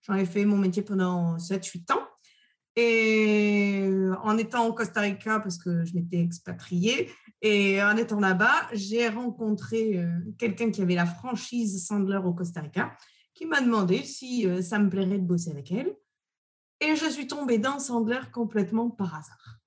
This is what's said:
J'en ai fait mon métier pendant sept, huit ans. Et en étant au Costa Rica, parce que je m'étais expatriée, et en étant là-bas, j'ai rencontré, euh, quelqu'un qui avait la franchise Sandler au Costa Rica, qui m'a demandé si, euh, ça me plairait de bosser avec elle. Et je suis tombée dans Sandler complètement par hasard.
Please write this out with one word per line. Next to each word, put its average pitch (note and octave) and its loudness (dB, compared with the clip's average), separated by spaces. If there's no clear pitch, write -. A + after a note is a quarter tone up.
J'en G3+ -2
ai F#3+ 2
fait G3+ 0
mon G#3 6
métier F#3+ 2
pendant F3+ 0
sept, F3+ -4
huit E3+ -12
ans. G#4 0
Et G#3+ 4
en G#3+ 2
étant A3+ 0
au A3+ 0
Costa A3 -2
Rica, G#3 -2
parce F#3+ -6
que E3+ -2
je E3+ -8
m'étais F3 -2
expatriée, F3+ -2
et G3+ 4
en G#3 4
étant A3+ -2
là-bas, G#3 4
j'ai A3 0
rencontré, A3 -2
euh, F3 0
quelqu'un A3+ -2
qui G3+ -4
avait F3+ 2
la F3 2
franchise A3 -4
Sandler G3 0
au F3 0
Costa F3 -6
Rica, - -6
qui D#4+ -12
m'a D4+ 0
demandé A3+ 2
si, B3 -4
euh, F3+ 0
ça G#3 -2
me G3+ 4
plairait F#3+ 0
de F#3 0
bosser E3+ 0
avec C#3+ -10
elle. D4 -2
Et D4+ 2
je D#4 -2
suis C#4 -6
tombée C4+ 0
dans C4+ 0
Sandler A#3+ -2
complètement A3 -2
par F3 -6
hasard. - -18